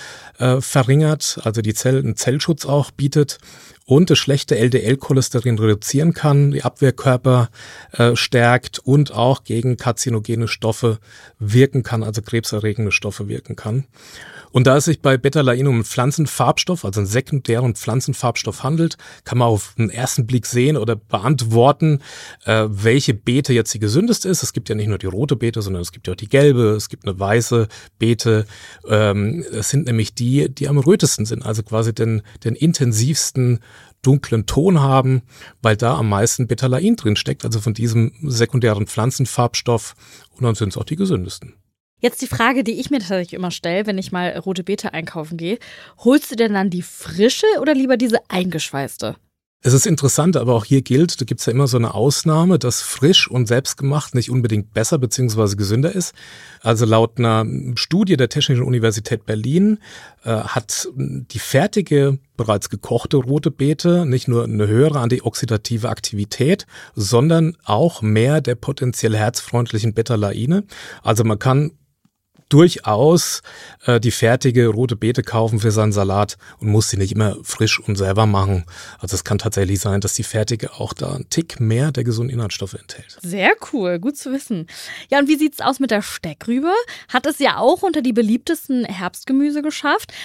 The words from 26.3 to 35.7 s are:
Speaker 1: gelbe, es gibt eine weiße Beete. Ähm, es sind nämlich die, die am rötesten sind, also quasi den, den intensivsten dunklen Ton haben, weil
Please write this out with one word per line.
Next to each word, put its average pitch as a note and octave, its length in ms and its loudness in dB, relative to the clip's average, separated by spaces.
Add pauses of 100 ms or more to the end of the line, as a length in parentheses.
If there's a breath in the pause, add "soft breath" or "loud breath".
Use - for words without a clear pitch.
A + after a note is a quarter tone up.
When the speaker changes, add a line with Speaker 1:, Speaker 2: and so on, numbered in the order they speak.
Speaker 1:
gelbe, C3+ 460 6
es G#2 120 -6
gibt - 180 -14
eine F#2+ 140 -6
weiße A2+ 480 2 (300 loud breath)
Beete. A2 480 2 (420 loud breath)
Ähm, G#2+ 640 0
es G#2+ 160 -4
sind C#3 180 0
nämlich A2+ 280 -2
die, C3+ 340 0
die C#3 200 -6
am C#3+ 100 2
rötesten C#3 480 2
sind, A#2 180 -8
also A2 180 -4
quasi A2+ 320 -2
den, A2+ 280 -2 (220 loud breath)
den A2+ 100 -2
intensivsten B2 1080 0 (400 loud breath)
dunklen C3 460 2
Ton E3 340 2
haben, C3 420 2 (380 loud breath)
weil A2 160 2